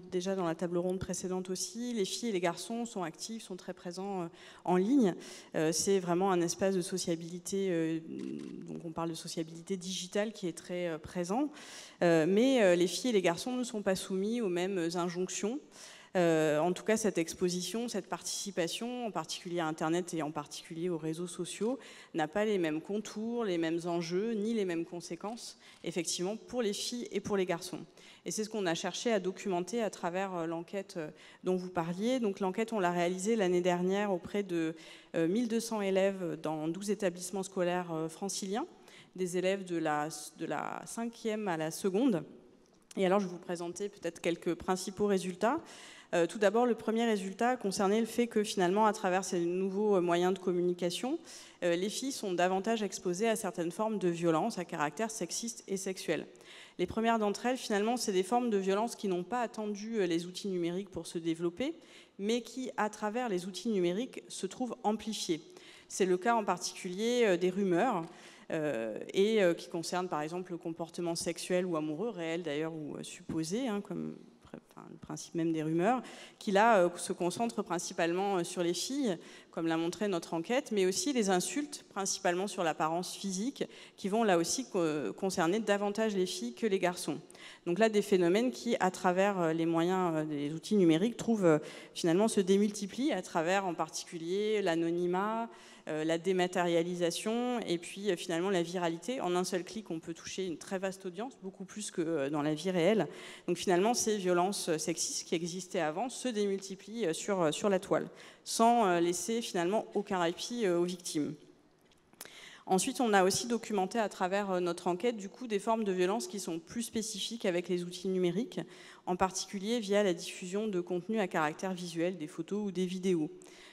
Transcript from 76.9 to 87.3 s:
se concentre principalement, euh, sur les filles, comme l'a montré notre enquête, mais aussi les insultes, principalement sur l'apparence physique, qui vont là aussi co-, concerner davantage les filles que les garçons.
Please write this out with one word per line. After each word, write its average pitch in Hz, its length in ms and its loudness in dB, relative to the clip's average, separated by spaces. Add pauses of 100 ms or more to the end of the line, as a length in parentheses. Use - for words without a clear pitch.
se - 160 -6
concentre 214 480 -2
principalement, 180 800 0
euh, 170 40 0
sur 175 180 -4
les 175 120 2
filles, 247 440 0 (340)
comme 165 160 -2
l'a 165 100 2
montré 175 320 0
notre 170 240 -2
enquête, 226 400 -2
mais 190 120 4
aussi 185 280 0
les 220 160 2
insultes, 196 600 0
principalement 190 560 -2
sur 202 180 -2
l'apparence 165 500 -2
physique, 196 480 -4 (320)
qui - 140 -4
vont 220 140 2
là 196 140 6
aussi 170 280 0
co-, 151 500 0
concerner 190 460 2
davantage 202 520 0
les 185 120 2
filles 233 280 -6
que - 140 -2
les 190 120 2
garçons. 175 400 0 (460)